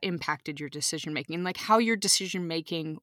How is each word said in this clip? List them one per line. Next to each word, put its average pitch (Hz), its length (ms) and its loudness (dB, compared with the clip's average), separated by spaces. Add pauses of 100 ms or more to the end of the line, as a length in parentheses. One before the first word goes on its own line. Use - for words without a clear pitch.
impacted 151 560 -2
your 147 100 -6
decision-making, 147 640 -4
and, 175 80 -2
like, 180 140 -2
how 220 220 6
your 226 160 4
decision-making 170 1080 0